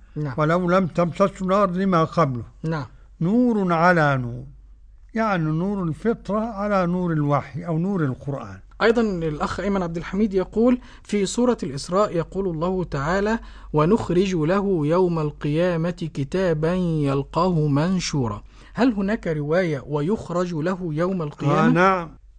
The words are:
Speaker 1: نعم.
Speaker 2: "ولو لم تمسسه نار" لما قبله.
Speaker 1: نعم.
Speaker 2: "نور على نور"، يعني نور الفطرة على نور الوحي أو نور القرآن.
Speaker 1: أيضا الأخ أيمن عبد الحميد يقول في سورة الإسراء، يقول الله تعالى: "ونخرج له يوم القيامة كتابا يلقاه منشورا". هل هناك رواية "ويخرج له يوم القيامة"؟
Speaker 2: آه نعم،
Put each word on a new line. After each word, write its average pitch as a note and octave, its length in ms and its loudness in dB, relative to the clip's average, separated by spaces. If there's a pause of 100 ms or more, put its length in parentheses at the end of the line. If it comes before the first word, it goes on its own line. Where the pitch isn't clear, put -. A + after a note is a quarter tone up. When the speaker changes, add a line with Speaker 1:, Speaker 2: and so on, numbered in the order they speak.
(160)
Speaker 1:
نعم. D3 200 -4
Speaker 2:
"ولو E3+ 340 2
لم F#3 160 4
تمسسه F3 600 0
نار" G3 240 2
لما F3+ 340 2
قبله. C#3 380 0 (200)
Speaker 1:
نعم. D#3 240 -4 (340)
Speaker 2:
"نور G#3 520 2
على D#3+ 440 4
نور"، B2 280 -6 (720)
يعني G#3 300 0
نور F3+ 380 -2
الفطرة G3+ 580 -2
على G3+ 460 -2
نور F3+ 260 0
الوحي D3 540 -2
أو D#3+ 120 -2
نور F3+ 260 -2
القرآن. B2 540 -6 (240)
Speaker 1:
أيضا A3+ 200 4
الأخ F3 580 -2
أيمن G3 220 0
عبد E3+ 140 -4
الحميد F#3+ 380 -2
يقول A3+ 440 2 (240)
في G3+ 240 0
سورة A#3 360 0
الإسراء، F3 540 -2
يقول F3+ 320 -4
الله F3 360 -2
تعالى: F#3 540 -2 (340)
"ونخرج F#3 640 2
له F3 520 0
يوم E3+ 320 2
القيامة D#3+ 960 -2
كتابا D#3+ 600 0
يلقاه D#3+ 920 0
منشورا". D3 760 0 (320)
هل B3 180 4
هناك G3+ 340 -2
رواية D#3 600 0
"ويخرج F3 680 -2
له E3+ 280 -2
يوم F3 400 -2
القيامة"؟ D3 440 0
Speaker 2:
آه - 20 4
نعم، F3+ 420 4 (280)